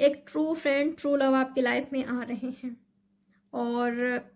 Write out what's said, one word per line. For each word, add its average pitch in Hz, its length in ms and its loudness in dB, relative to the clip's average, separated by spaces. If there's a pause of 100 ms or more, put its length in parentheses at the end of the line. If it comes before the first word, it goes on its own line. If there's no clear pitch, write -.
एक 285 280 4
ट्रू 311 260 0
फ्रेंड, 294 420 0
ट्रू 285 200 0
लव 269 180 4
आपकी 262 260 2
लाइफ 247 320 0
में 262 120 -2
आ 247 180 -4
रहे 240 280 -6
हैं, 254 260 -10 (760)
और 240 680 -2 (160)